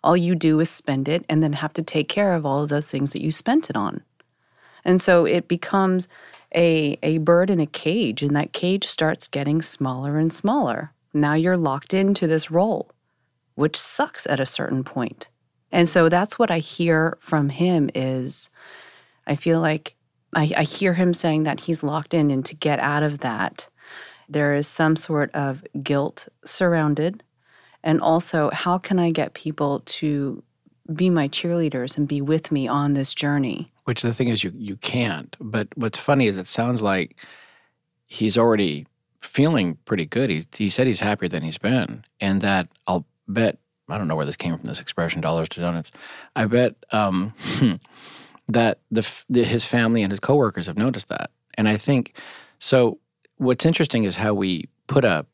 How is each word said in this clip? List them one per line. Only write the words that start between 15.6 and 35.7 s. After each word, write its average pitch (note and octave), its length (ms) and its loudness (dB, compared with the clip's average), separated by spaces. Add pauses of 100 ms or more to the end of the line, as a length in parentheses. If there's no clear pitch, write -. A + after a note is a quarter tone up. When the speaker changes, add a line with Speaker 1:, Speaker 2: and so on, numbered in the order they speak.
Speaker 1:
And F3 180 4
so E3 220 6
that's F3+ 280 0
what A3+ 120 2
I E3 80 0
hear D#3+ 640 0
from D3 300 0
him E3 440 2
is, C3 560 -4 (760)
I D3 100 0
feel E3 240 2
like D#3 340 -2 (400)
I, D#3 220 2
I D#3 80 2
hear F#3 300 0
him F3+ 200 2
saying D#3 300 0
that D3 160 -2
he's E3 240 -4
locked D3+ 280 -4
in, D3+ 180 2
and C3 160 0
to D#3 100 -8
get D3 240 -2
out D3 240 0
of D3 140 -2
that, G#2+ 500 -6 (600)
there D3 240 0
is C#3+ 140 0
some D#3+ 300 2
sort D3 380 -2
of C#3 300 -4 (180)
guilt C#3+ 440 -4 (180)
surrounded. E3 760 0 (640)
And D#3 160 2
also, D#3+ 520 2
how F3+ 260 -2
can F#3 200 0
I E3+ 120 2
get D#3+ 240 -2
people D3 520 -4
to C#3+ 560 -4 (520)
be F3+ 160 2
my D3+ 180 2
cheerleaders D3 680 -2
and D3 120 0
be C#3+ 120 -2
with D#3 320 0
me C3+ 160 0
on C#3+ 260 2
this C3+ 200 -2
journey? C#3+ 580 -2 (120)
Speaker 2:
Which B2 180 -2
the A#2 120 0
thing B2 140 0
is, A2+ 160 0
you, F2+ 120 -6
you G2+ 200 -10
can't. G#2+ 640 -4
But G#2+ 260 -4 (100)